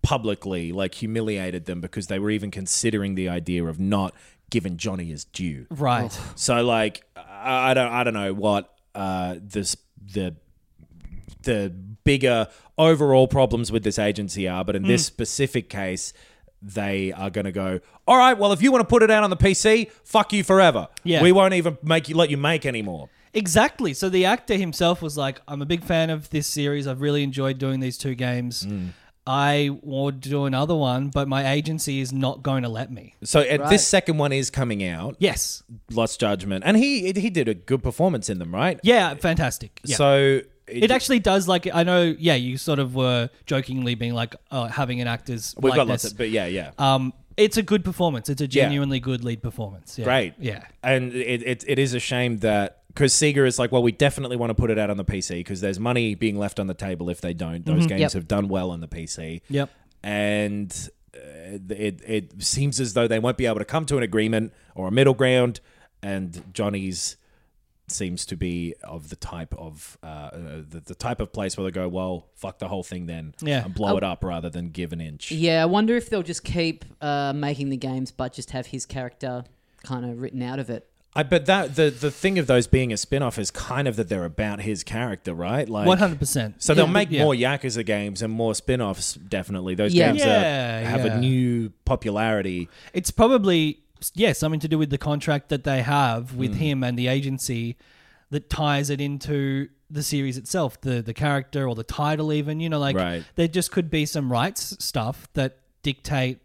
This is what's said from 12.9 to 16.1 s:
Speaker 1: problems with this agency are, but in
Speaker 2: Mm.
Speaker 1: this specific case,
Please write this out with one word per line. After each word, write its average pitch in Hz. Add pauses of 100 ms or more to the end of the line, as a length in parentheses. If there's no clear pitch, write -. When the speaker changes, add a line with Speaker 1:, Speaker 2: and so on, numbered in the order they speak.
Speaker 1:
problems 120
with 110
this 104
agency 101
are, 90
but 98
in 98
Speaker 2:
Mm. 95
Speaker 1:
this 120
specific -
case, 92 (480)